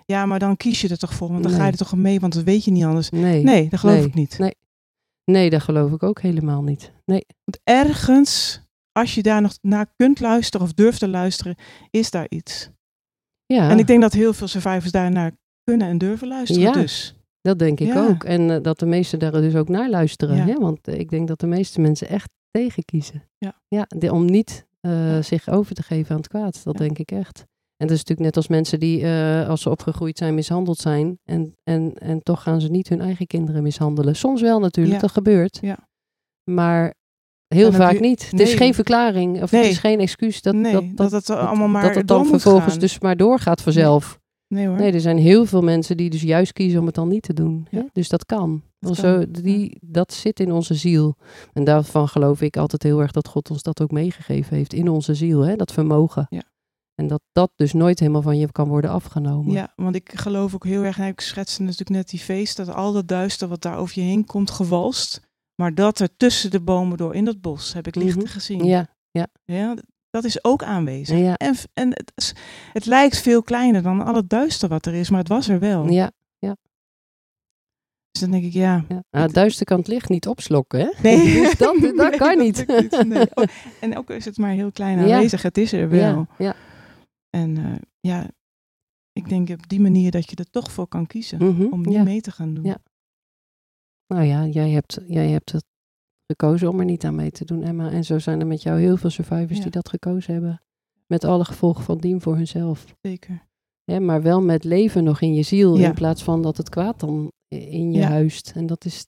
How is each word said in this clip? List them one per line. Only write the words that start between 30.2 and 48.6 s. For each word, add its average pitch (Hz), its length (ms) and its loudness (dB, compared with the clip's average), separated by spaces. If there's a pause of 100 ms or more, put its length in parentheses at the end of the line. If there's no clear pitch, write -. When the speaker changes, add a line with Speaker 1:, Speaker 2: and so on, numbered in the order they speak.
Speaker 2:
mishandeld 175 440 -2
zijn. 156 460 -2
En, 160 400 -6
en, 160 300 -2
en 160 280 -6
toch - 200 -2
gaan 165 180 0
ze 156 80 -2
niet 180 200 -2
hun 170 120 -2
eigen 180 260 -4
kinderen 156 360 -2
mishandelen. 147 540 0
Soms 262 240 0
wel 226 200 4
natuurlijk, 175 340 2
Speaker 1:
Ja. 202 60 -2
Speaker 2:
dat 202 100 2
gebeurt. 196 500 2
Speaker 1:
Ja. - 280 -8 (600)
Speaker 2:
Maar 170 440 2 (520)
heel 185 180 6
Speaker 1:
En 220 80 8
dan 185 80 4
Speaker 2:
vaak 185 100 8
Speaker 1:
kun 202 120 4
je 240 60 4
Speaker 2:
niet. - 220 -2
Het 185 100 0
is 208 80 8
Speaker 1:
Nee. 240 80 2
Speaker 2:
geen 247 180 4
verklaring 208 600 2
of 180 160 -4
het 226 100 6
Speaker 1:
Nee. 226 100 6
Speaker 2:
is 180 80 0
geen 214 220 2
excuus 208 420 -2
dat, 202 120 0
Speaker 1:
Nee, 220 180 2
Speaker 2:
dat, 190 100 2
Speaker 1:
dat 180 140 -10
Speaker 2:
dat, 202 160 0
Speaker 1:
het 208 140 -4
Speaker 2:
dat, 214 120 -2
Speaker 1:
allemaal 208 300 0
maar 208 140 2
Speaker 2:
dat 202 120 4
het 196 140 0
Speaker 1:
door 190 100 6
Speaker 2:
dan 285 80 4
Speaker 1:
moet 302 140 4
Speaker 2:
vervolgens 190 320 6
Speaker 1:
gaan. 165 80 -4
Speaker 2:
dus 190 180 0
maar 185 180 0
doorgaat 196 400 4
Speaker 1:
Nee. - 80 -16
Speaker 2:
vanzelf. 156 540 4 (300)
Speaker 1:
Nee, 196 180 -4
hoor. 185 100 -2
Speaker 2:
Nee, 202 160 2
er 175 80 0
zijn 165 180 2
heel 190 280 8
veel 185 160 2
mensen 165 340 0
die 170 140 -2
dus 160 120 -4
juist 165 300 2
kiezen 175 280 0
om 170 60 0
het 165 80 -4
dan 170 140 -2
niet 208 140 -2
te - 120 -8
doen, 160 360 -2
hè? 190 80 -6
Speaker 1:
Ja. 247 140 -6
Speaker 2:
Dus 175 160 -4
dat - 180 -4
kan. 160 360 -4 (160)